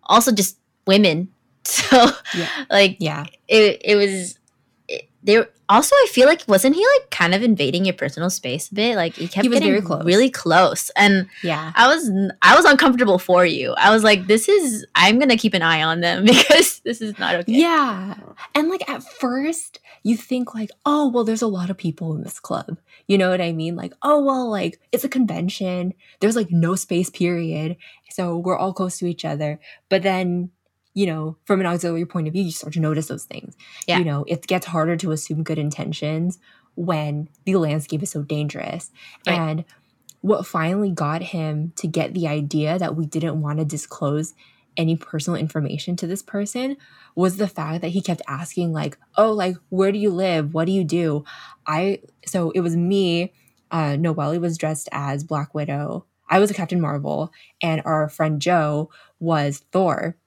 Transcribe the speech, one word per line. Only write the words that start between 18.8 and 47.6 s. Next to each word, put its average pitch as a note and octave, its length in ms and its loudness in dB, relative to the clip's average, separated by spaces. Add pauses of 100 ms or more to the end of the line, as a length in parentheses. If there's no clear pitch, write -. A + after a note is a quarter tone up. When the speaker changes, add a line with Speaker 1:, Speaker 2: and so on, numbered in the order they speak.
Speaker 2:
at - 140 -10
first, C4+ 760 -6 (240)
you A3 140 0
think, B3 400 -6
like, A3 140 -8 (140)
"Oh, D4 240 0
well, A#3+ 160 0
there's A3 180 -2
a A#3 40 -2
lot F#3 240 -4
of F#3+ 60 -6
people D#3+ 400 -6
in - 80 -8
this - 160 -16
club." - 380 -8 (280)
You G3 120 2
know F#3 120 2
what F#3 120 0
I E3+ 100 -2
mean? E3 240 -6
Like, F3 160 -10 (100)
"Oh, D4 220 2
well, B3+ 260 -2
like, F#3+ 300 -6 (100)
it's - 140 -2
a C4+ 40 -4
convention. F3+ 840 -4 (260)
There's, A3 180 2
like, F#3+ 140 -2
no E3+ 240 2
space, F3+ 360 -2
period. E3+ 680 -4 (340)
So F3 280 -6
we're F3+ 200 -2
all F#3+ 140 -2
close F3+ 260 -6
to F3 80 -4
each E3+ 200 -6
other." D3+ 340 -6 (280)
But F#3+ 140 2
then, F3+ 480 -2 (420)
you G3 140 -2
know, D#3 380 -6
from F#3+ 160 0
an F#3 60 -2
auxiliary E3+ 380 -4
point D#3+ 220 -6
of D#3 60 -6
view, F#3+ 100 -2
you E3+ 80 -4
start - 220 -12
to E3+ 80 -4
notice D#3 260 -2
those - 160 -12
things. - 320 -18 (320)
Speaker 1:
Yeah. F3+ 120 0
Speaker 2:
You F3 60 0
know, C#3+ 220 -2
it - 220 -6
gets F#3 180 -2
harder E3+ 300 -2
to E3+ 160 -4
assume D#3 320 -6
good D#3 120 -6
intentions D#3 840 -6 (340)
when D3+ 540 -4 (160)
the F#3 100 -2
landscape D#3 480 -2
is G3+ 80 -8
so D3 140 -8
dangerous. D3+ 640 -8 (340)
Speaker 1:
Right. F3+ 140 0
Speaker 2:
And D#3+ 260 -4 (560)
what F#3+ 280 -2
finally F#3+ 420 -2
got D#3+ 320 -4
him D#3 540 -6
to - 100 -8
get D#3+ 260 -4
the E3+ 140 -4
idea D3+ 500 -2
that E3 200 -4
we D#3+ 100 -4
didn't D#3 340 -4
wanna D3+ 240 -4
disclose D3+ 720 -6 (420)
any E3 200 0
personal D#3+ 420 -6
information D#3 560 -6
to F3 140 -8
this G3 140 -8
person B3 540 -8 (380)
was F3+ 220 0
the G3+ 100 -2
fact E3 360 -8